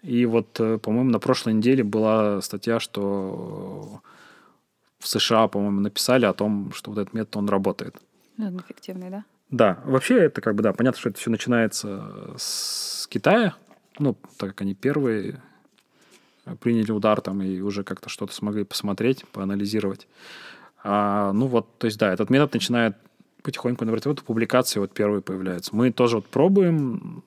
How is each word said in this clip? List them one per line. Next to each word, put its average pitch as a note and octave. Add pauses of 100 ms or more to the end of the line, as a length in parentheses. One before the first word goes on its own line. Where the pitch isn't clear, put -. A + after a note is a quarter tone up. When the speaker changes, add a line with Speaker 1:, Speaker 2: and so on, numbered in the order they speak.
Speaker 1:
И B2
вот, A2+
э, A2
по-моему, A#2+
на A2+
прошлой B2
неделе B2
была G#2+
статья, A2+
что G2 (1000)
в -
С -
Ш -
А, G#2
по-моему, G2+
написали A#2
о F#2+
том, G2+
что -
вот G#2
этот F#2+
метод, A2
он G2+
работает. G2 (420)
Speaker 2:
Ну, G#3+
он F3+
эффективный, F3+
да? G3+ (260)
Speaker 1:
Да. A2
Вообще C3+
это E3+
как A2
бы, G#2
да, G#2+
понятно, A#2+
что A#2
это -
все -
начинается A2
с -
Китая, F#3 (460)
ну, C#3 (220)
так G2
как G2
они G2
первые A#2+ (1200)
приняли A2+
удар G#2+
там F#2+
и F#2+
уже G2+
как-то -
что-то -
смогли G#2
посмотреть, G#2+
поанализировать. G2+ (760)
А, G2+
ну A2+
вот, A#2
то -
есть, G#2+
да, G2+
этот G2
метод C#3+
начинает A#2 (460)
потихоньку B2
набирать A2+
вот C#3
публикации A2+
вот G2
первые G#2
появляются. F#2
Мы A#2+
тоже A#2
вот G#2
пробуем E3